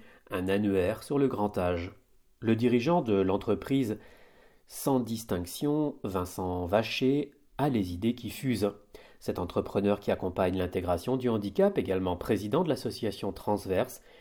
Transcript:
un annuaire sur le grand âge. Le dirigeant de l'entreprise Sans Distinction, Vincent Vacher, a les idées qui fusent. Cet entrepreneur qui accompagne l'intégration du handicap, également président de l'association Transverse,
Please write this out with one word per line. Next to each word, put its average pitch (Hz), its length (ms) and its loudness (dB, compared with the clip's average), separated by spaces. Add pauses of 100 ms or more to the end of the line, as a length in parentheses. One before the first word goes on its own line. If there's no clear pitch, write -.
(300)
un 95 180 -2
annuaire 98 540 2
sur 143 160 -2
le 139 100 4
grand 104 300 -2
âge. 90 340 0 (480)
Le 113 160 2
dirigeant 123 460 4
de 113 120 0
l'entreprise 101 840 2 (720)
Sans 135 320 0
Distinction, 117 1040 -2
Vincent 90 640 -4
Vacher, 127 640 2 (260)
a 143 100 2
les 101 260 0
idées 110 200 0
qui 107 160 -10
fusent. 101 440 0 (460)
Cet 104 200 -4
entrepreneur 101 600 0
qui - 120 -2
accompagne 92 440 0
l'intégration 90 640 -2
du 127 120 0
handicap, 113 500 2
également 92 360 0
président 107 480 0
de 165 60 0
l'association 110 600 -4
Transverse, 101 720 -2 (180)